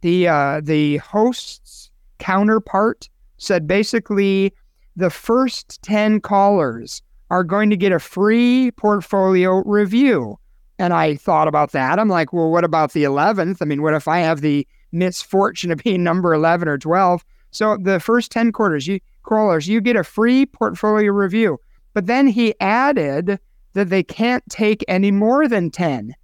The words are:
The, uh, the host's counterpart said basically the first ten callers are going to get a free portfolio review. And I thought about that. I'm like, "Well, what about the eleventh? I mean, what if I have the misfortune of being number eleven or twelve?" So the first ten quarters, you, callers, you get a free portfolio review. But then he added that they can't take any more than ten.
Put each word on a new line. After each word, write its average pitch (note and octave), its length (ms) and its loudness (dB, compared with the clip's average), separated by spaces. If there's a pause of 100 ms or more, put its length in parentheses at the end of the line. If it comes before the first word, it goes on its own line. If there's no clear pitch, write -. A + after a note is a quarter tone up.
The, F3 260 2
uh, D3 360 0
the D3+ 340 0
host's - 920 -6 (280)
counterpart G#3+ 880 0 (280)
said E3+ 300 -2
basically G3 840 0 (420)
the E3+ 140 0
first - 720 -4
ten G#3+ 400 0
callers F3+ 800 0 (280)
are F#3 140 0
going G3+ 260 0
to G#3 80 2
get F#3+ 140 2
a E3+ 80 2
free A#3+ 720 2
portfolio F#3+ 920 0
review. G#3 720 0 (440)
And F3 120 0
I D#3 220 0
thought D#3 320 0
about D3 260 0
that. C#3+ 260 0
I'm A3 100 2
like, E3 240 -2
"Well, E3 160 0
what E3+ 140 2
about D#3 300 0
the D3 100 0
eleventh? E3+ 580 0
I E3+ 40 -4
mean, D3 180 -4
what D#3 100 0
if D3+ 140 -4
I E3 120 0
have D#3+ 220 0
the C#3+ 260 -2 (240)
misfortune F3+ 800 -2
of D#3+ 120 -4
being F#3 200 0
number F3 300 0
eleven E3 340 0
or C#3+ 120 -2
twelve?" F3 440 0 (280)
So G#3+ 260 0
the F#3+ 220 0
first A3+ 320 0
ten A#3 200 0
quarters, D#3+ 360 -2
you, F#3+ 120 -4 (220)
callers, G3 460 0
you G#3+ 120 2
get A#3 160 0
a F#3+ 80 0
free B3 440 2
portfolio G#3+ 640 0
review. G3 480 0 (340)
But F#3 140 -4
then C4 180 2
he A3+ 340 2
added G3 800 0 (340)
that G3 160 -2
they F#3+ 120 0
can't A#3 480 -2
take G#3+ 380 -2
any G3 240 2
more A3+ 360 2
than G3 220 0
ten. B2 540 -6